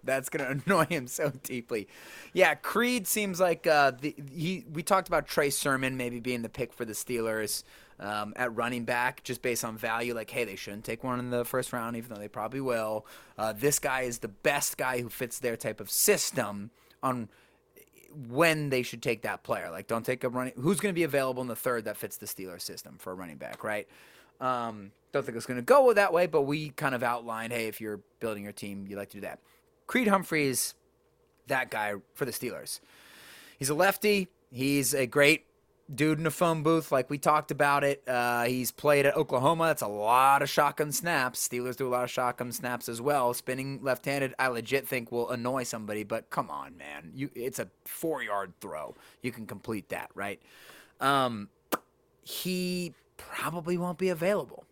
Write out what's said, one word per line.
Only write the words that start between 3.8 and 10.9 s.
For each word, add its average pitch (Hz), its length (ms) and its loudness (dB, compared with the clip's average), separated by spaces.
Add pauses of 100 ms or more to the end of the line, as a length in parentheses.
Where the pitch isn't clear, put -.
the, 147 140 -4 (160)
he. 175 400 -2
We 156 100 -6
talked 190 260 4
about 160 200 2
Trey 143 240 2
Sermon 131 460 0
maybe 123 220 -4
being 120 220 -4
the 110 80 -6
pick 123 240 -6
for - 100 -6
the 107 100 -6
Steelers, 110 720 -2 (360)
um, 104 360 -4
at 120 200 -2
running 117 300 -2
back, 123 380 0
just - 200 -6
based 120 200 0
on 110 140 -6
value. 117 380 -2
Like, 110 160 -8
hey, 123 140 -2
they 98 100 -8
shouldn't 101 280 -10
take 117 200 -6